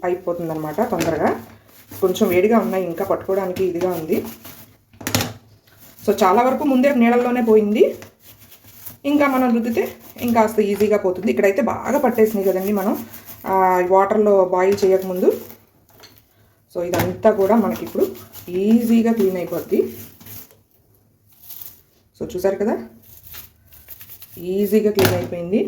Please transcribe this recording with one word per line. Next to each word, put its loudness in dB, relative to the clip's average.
అయిపోతుందన్నమాట -6
తొందరగా. -2
కొంచెం 2
వేడిగా 4
ఉన్నాయి -4
ఇంకా -6
పట్టుకోవడానికి -4
ఇదిగా -2
ఉంది. -4
So 2
చాలా 4
వరకు 0
ముందే 4
నీళ్ళల్లోనే 2
పోయింది, 4
ఇంకా 4
మనం 2
రుద్దితే -2
ఇంకాస్త 2
ఈజీగా 2
పోతుంది. -2
ఇక్కడైతే 2
బాగా -4
పట్టేసినాయి 2
కదండి -2
మనం -2
ఆ, 2
వాటర్లో 4
బాయిల్ 2
చేయకముందు. 2
So -8
ఇదంతా 2
కూడా 4
మనకి -6
ఇప్పుడు 0
ఈజీగా 2
క్లీన్ 0
అయిపోద్ది. -2
So -8
చూసారు -2
కదా -2
ఈజీగా 2
క్లీన్ 2
అయిపోయింది. -4